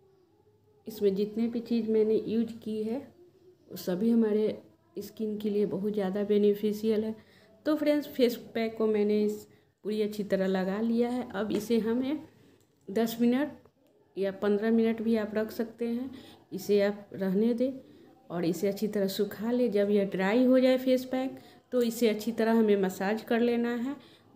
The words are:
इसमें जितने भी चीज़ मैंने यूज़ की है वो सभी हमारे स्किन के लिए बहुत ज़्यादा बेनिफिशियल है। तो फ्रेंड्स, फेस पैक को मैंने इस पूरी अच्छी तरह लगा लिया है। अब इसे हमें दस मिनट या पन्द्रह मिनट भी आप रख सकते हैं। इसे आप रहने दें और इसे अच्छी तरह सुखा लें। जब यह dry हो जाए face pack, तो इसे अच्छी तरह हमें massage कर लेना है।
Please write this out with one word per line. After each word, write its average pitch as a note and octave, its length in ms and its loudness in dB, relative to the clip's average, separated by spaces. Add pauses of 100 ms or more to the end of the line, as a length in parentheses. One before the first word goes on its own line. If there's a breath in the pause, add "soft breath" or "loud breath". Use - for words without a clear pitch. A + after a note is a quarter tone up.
(880)
इसमें G#3 280 0
जितने G#3 340 -2
भी A#3 140 -4
चीज़ A#3 280 -2
मैंने A3 260 4
यूज़ A3 380 -2
की G#3+ 300 -6
है A3+ 140 -4 (720)
वो - 80 -14
सभी F#3+ 320 0
हमारे G#3+ 520 2 (380)
स्किन G#3+ 380 -6
के G#3 120 -2
लिए G3+ 160 2
बहुत F#3+ 260 -2
ज़्यादा G3+ 320 -2
बेनिफिशियल G#3 800 2
है। A3 100 -6 (520 loud breath)
तो D4+ 100 2
फ्रेंड्स, D4 320 0
फेस A#3 280 2 (180)
पैक A3+ 240 -4
को A3+ 80 2
मैंने G#3 360 2
इस G#3 240 -2 (380 soft breath)
पूरी G#3+ 180 -2
अच्छी G#3 220 -4
तरह F#3+ 240 0
लगा F#3+ 320 -2
लिया A#3 280 0
है। B3 240 -6
अब G#3 200 -4
इसे A3+ 280 0
हमें B3+ 460 -2 (640 soft breath)
दस A3+ 320 -2
मिनट B3 380 2 (580)
या F#3+ 240 -2
पन्द्रह G#3 320 2
मिनट A3+ 300 2
भी A3+ 160 2
आप G#3+ 160 -4
रख A3 180 -2
सकते A#3 360 -6
हैं। B3 220 -6 (420 loud breath)
इसे G3+ 300 2
आप G3+ 320 -2
रहने F#3+ 400 2
दें B3+ 180 0 (580 loud breath)
और E3+ 140 -4
इसे F#3 240 0
अच्छी G3+ 200 -2
तरह G3+ 200 0
सुखा G3+ 420 -4
लें। B3 220 0
जब G3+ 180 2
यह G#3 160 2
dry G3 380 2
हो B3+ 160 6
जाए B3+ 180 6
face B3+ 260 0
pack, C4 340 -6 (340 loud breath)
तो B3+ 100 2
इसे A#3 260 0
अच्छी G#3+ 240 -2
तरह A3+ 260 2
हमें G#3 180 6
massage G3 460 -2
कर A#3 180 0
लेना A#3+ 360 0
है। B3+ 180 -6 (420 loud breath)